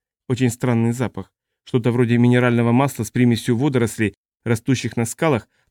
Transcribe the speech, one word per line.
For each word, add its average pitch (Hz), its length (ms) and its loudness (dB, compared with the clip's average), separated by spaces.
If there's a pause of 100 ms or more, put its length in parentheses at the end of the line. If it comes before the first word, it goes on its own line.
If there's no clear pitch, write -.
(280)
Очень 123 220 0
странный 117 420 -2
запах. 113 400 -8 (320)
Что-то 120 280 -2
вроде 120 260 2
минерального 120 540 2
масла 131 320 0
с - 60 -10
примесью 120 460 0
водорослей, 117 580 -2 (300)
растущих 117 520 -2
на 117 80 -2
скалах, 143 440 -2 (220)